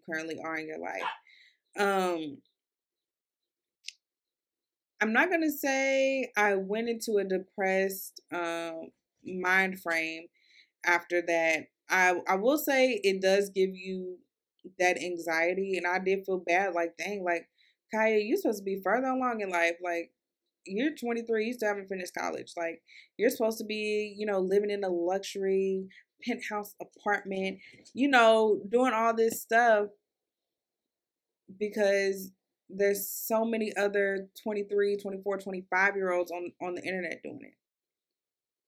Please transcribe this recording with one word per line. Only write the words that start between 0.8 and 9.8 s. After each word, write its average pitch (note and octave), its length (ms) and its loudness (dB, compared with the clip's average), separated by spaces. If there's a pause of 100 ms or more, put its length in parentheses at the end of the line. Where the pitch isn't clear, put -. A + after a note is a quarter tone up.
Um, F3+ 580 0 (2500)
I'm A3 140 0
not D#4 160 4
gonna D#4+ 200 0
say C4+ 880 0
I G#3 200 4
went G#3 340 -2
into A3+ 260 -2
a G3 80 2
depressed, F#3+ 960 -2 (120)
um, E3 580 -6 (340)
mind F#3 560 0